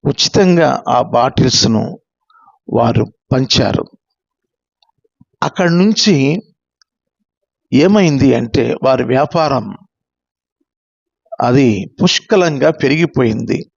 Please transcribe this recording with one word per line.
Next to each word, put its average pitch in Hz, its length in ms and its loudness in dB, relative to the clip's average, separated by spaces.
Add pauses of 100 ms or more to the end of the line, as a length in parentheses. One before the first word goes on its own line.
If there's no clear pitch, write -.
ఉచితంగా 170 840 0
ఆ 123 140 0
బాటిల్స్ను 117 800 0 (880)
వారు 117 340 0 (260)
పంచారు. - 520 -2 (1600)
అక్కడి 170 360 -2
నుంచి 202 360 2 (1600)
ఏమైంది 147 600 2
అంటే 120 480 -2
వారి 127 220 0
వ్యాపారం 135 600 -2 (1700)
అది 123 280 4 (340)
పుష్కలంగా 165 680 0
పెరిగిపోయింది. 143 880 -2 (180)